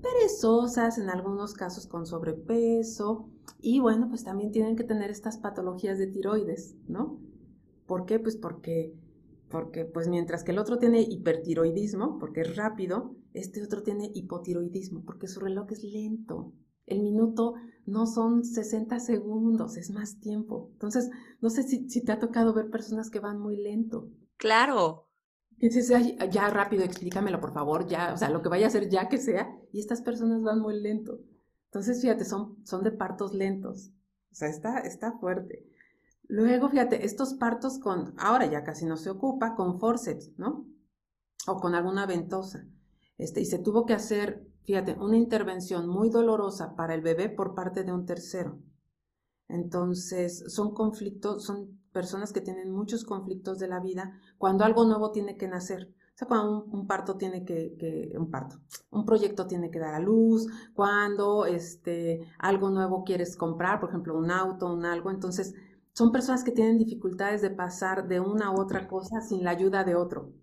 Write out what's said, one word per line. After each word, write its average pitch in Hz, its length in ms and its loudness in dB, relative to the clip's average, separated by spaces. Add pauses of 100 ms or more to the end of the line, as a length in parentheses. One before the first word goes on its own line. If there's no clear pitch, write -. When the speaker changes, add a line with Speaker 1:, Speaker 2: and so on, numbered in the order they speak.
Speaker 1:
perezosas, 240 960 4
en 196 120 -2
algunos 196 440 -4
casos - 340 -8
con 170 180 -6
sobrepeso, 220 1200 0 (300)
y 247 200 4
bueno, 240 300 4
pues 226 140 -6
también 202 280 -4
tienen 220 240 2
que 226 80 -4
tener 208 280 -2
estas 220 260 -8
patologías 190 600 -4
de 190 100 0
tiroides, 196 680 -2 (120)
¿no? - 320 -6 (680)
¿Por 180 180 -4
qué? 220 140 2
Pues 220 180 -2
porque, 165 560 -4 (560)
porque, 165 360 -6
pues 165 240 -4
mientras 170 340 0
que 180 80 -2
el 190 80 2
otro 233 200 0
tiene 233 220 6
hipertiroidismo, 170 1200 0
porque 160 220 -4
es 165 140 -2
rápido, 208 600 -2 (180)
este 196 300 -8
otro 208 200 -4
tiene 208 300 -2
hipotiroidismo, 175 920 -6
porque - 220 -12
su 190 120 -12
reloj 196 320 -4
es 214 120 -8
lento. 214 680 -8 (340)
El 196 160 0
minuto 226 520 2 (300)
no 220 220 0
son 233 380 2
sesenta 220 540 -2
segundos, 220 800 0
es 175 140 -10
más 208 280 -8
tiempo. 214 540 -6
Entonces, 240 360 -2 (320)
no 226 80 2
sé 247 140 2
si, 247 260 0
si 240 140 -2
te 214 100 0
ha 214 60 0
tocado 226 340 4
ver 220 180 0
personas 220 400 -4
que 208 100 -4
van 208 180 -6
muy 208 180 -4
lento. 214 520 -4 (280)
Speaker 2:
Claro. 220 720 4 (520)
Speaker 1:
Y 233 100 6
dices, 247 220 4
"Ay, 240 260 6 (140)
ya 208 180 4
rápido, 202 340 4
explícamelo, 180 560 -2
por 143 140 -6
favor, 151 340 0
ya, 170 260 0
o 175 40 -4
sea, 143 120 0
lo 160 120 0
que 175 80 0
vaya 180 160 6
a - 40 6
hacer, 202 200 2
ya 185 200 4
que 269 80 2
sea". 262 320 0 (220)
Y 208 80 -4
estas 233 220 -4
personas 226 420 0
van 220 160 2
muy 214 200 -2
lento. 214 400 -4 (460)
Entonces, 220 360 -2
fíjate, 220 240 2
son, 202 400 -6
son 190 180 -4
de 220 80 2
partos 196 420 -4
lentos. 190 580 -4 (400)
O - 40 -20
sea, 151 140 -2
está, 220 300 -4
está - 400 -6
fuerte. 185 460 -4 (600)
Luego, 247 420 4
fíjate, 247 360 4
estos 262 300 -2
partos 240 440 -2
con, 180 400 -2
ahora 220 280 4
ya 147 160 -2
casi 160 220 -6
no 160 120 -2
se 190 140 -6
ocupa, 226 440 -2
con 180 240 0
forceps, 226 580 -2
¿no? 233 280 -4 (800)
O 185 120 0
con 175 160 2
alguna 190 320 2
ventosa. 185 600 -4 (500)
Este, - 240 -4
y - 40 0
se 175 140 -2
tuvo 214 260 2
que 240 80 2
hacer, 208 520 -2 (200)
fíjate, 190 340 0
una 208 180 4
intervención 190 720 0
muy 208 200 2
dolorosa 208 640 2
para 165 200 -2
el 160 60 -2
bebé 165 280 2
por - 260 -4
parte 185 280 -4
de 185 100 -2
un 180 120 -2
tercero. 175 540 -6 (880)
Entonces, 175 920 -4 (100)
son 208 200 -2
conflictos, 208 720 -4
son 202 340 -8 (120)
personas 190 420 -6
que 190 80 -2
tienen 185 300 -8
muchos 208 340 -4
conflictos 190 540 -6
de 185 80 -4
la 185 120 -4
vida 185 400 -8 (180)
cuando 196 280 6
algo 226 200 8
nuevo 214 260 4
tiene 202 260 -4
que 190 100 -4
nacer. 180 460 -8 (220)
O - 20 -20
sea, 254 100 -6
cuando 214 380 2
un, 214 160 -10
un 196 60 -8
parto 190 300 -2
tiene 185 280 -4
que, 165 340 -4
que, 160 380 -6
un 165 140 -2
parto, 135 260 -8 (320)
un 208 160 -2
proyecto 202 420 4
tiene 175 240 -4
que 165 80 -6
dar 156 140 -4
a 156 60 -2
luz, 226 480 6 (260)
cuando, 202 720 4
este, 170 840 -2 (120)
algo 196 300 2
nuevo 190 340 0
quieres 175 340 -2
comprar, 175 420 0
por 196 100 -4
ejemplo, 165 280 -4
un 165 140 2
auto, 185 420 0
un 170 120 -2
algo. 170 260 -2
Entonces, 190 440 -4 (380)
son 233 180 6
personas 254 320 2
que 233 80 0
tienen 226 260 6
dificultades 202 640 0
de 190 100 2
pasar 185 560 -4
de 180 120 2
una 202 280 0
a 196 40 0
otra 190 360 0
cosa 190 340 -4
sin 185 220 -2
la 175 80 2
ayuda 190 320 4
de 180 120 2
otro. 175 480 -2